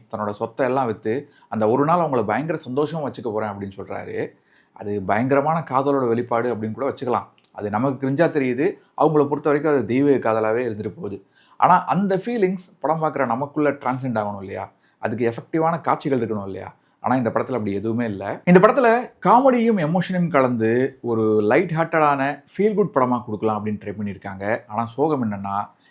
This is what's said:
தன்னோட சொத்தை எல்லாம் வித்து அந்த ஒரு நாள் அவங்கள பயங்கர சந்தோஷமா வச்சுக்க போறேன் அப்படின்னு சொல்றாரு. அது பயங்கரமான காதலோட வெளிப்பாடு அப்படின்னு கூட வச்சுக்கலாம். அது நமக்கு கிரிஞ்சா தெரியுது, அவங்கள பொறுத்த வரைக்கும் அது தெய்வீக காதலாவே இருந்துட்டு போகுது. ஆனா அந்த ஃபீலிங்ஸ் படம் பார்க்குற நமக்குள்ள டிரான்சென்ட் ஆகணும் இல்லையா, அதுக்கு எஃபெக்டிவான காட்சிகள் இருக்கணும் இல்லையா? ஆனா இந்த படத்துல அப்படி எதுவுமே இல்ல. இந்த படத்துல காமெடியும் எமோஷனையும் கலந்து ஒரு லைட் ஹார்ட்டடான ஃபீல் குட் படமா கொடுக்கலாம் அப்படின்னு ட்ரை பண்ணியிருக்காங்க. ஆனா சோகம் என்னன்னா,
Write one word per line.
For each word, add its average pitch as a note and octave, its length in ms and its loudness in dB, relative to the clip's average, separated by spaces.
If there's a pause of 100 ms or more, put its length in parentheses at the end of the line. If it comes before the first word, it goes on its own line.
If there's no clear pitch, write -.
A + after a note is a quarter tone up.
(120)
தன்னோட G#2 200 -4
சொத்தை A2+ 340 -4
எல்லாம் C3 200 0
வித்து A2+ 440 -4 (180)
அந்த G#2+ 220 0
ஒரு B2+ 160 4
நாள் E3+ 140 2
அவங்கள C3+ 260 0
பயங்கர D3+ 340 -2 (100)
சந்தோஷமா D3 380 -4
வச்சுக்க A2+ 240 -6
போறேன் G#2+ 180 -4
அப்படின்னு G2+ 280 -10
சொல்றாரு. G2 500 -8 (460)
அது G#2 280 -6
பயங்கரமான C#3 680 2
காதலோட C3+ 380 2
வெளிப்பாடு A#2 480 0
அப்படின்னு G#2+ 160 -4
கூட A#2+ 180 -4
வச்சுக்கலாம். A#2+ 380 -2 (240)
அது G#2 180 -8
நமக்கு B2+ 300 -2
கிரிஞ்சா C#3 280 2 (100)
தெரியுது, C3 280 0 (320)
அவங்கள D3+ 300 4
பொறுத்த D3 220 -2
வரைக்கும் D3 240 2
அது B2+ 120 0
தெய்வீக C3+ 320 2
காதலாவே A2 500 0
இருந்துட்டு G#2+ 280 -6
போகுது. - 300 -10 (320)
ஆனா E3 280 4
அந்த F#3+ 300 0
ஃபீலிங்ஸ் F#3+ 500 -2 (140)
படம் D#3+ 240 0
பார்க்குற C#3 220 0
நமக்குள்ள C#3 460 0
டிரான்சென்ட் B2+ 500 -4
ஆகணும் G2+ 180 -6
இல்லையா, G2 320 -10 (260)
அதுக்கு A2+ 320 -2
எஃபெக்டிவான D#3+ 520 -2
காட்சிகள் C3+ 380 0
இருக்கணும் G#2+ 260 -4
இல்லையா? F#2+ 280 -12 (260)
ஆனா A#2 160 0
இந்த A#2+ 140 0
படத்துல A#2 300 -2
அப்படி G#2 140 -2
எதுவுமே A2+ 320 -2
இல்ல. G2+ 400 -6
இந்த F3+ 140 10
படத்துல A#3+ 300 6 (360)
காமெடியும் A#3 640 4
எமோஷனையும் F3 420 0
கலந்து B2+ 720 2
ஒரு A2+ 220 0 (180)
லைட் C#3+ 300 2
ஹார்ட்டடான D3 720 0 (140)
ஃபீல் G#3 160 2
குட் G#2 200 0
படமா B2 320 0
கொடுக்கலாம் G#2+ 400 -4
அப்படின்னு G#2 200 -6
ட்ரை G2+ 140 -8
பண்ணியிருக்காங்க. G2+ 680 -6
ஆனா A2 180 -4
சோகம் C#3 380 -2
என்னன்னா, G2 320 -4 (360)